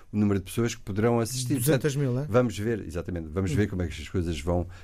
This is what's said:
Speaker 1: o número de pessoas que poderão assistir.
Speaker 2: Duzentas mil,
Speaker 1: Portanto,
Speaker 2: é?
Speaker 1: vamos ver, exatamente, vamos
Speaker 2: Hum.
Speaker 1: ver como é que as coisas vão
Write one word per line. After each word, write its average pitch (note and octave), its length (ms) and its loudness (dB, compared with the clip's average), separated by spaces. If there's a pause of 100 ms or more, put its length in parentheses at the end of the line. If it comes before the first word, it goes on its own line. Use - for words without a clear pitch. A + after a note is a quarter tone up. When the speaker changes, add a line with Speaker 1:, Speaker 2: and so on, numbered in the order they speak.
(120)
Speaker 1:
o G#2 60 -4
número G2+ 220 4
de F#2 60 -6
pessoas A#2 300 -2
que - 60 -16
poderão A2 400 2
assistir. B2+ 340 -2
Speaker 2:
Duzentas C3+ 400 2
mil, C#3 160 0
Speaker 1:
Portanto, B2+ 180 -2
Speaker 2:
é? G2 40 -2
Speaker 1:
vamos A2+ 260 4
ver, G#2 260 -2
exatamente, E2+ 440 -6
vamos F#2 220 0
Speaker 2:
Hum. C#3 40 0
Speaker 1:
ver G#2 120 4
como F2+ 160 -2
é F2 40 -2
que - 140 -8
as - 80 -10
coisas E2+ 320 -2
vão F2 260 0 (160)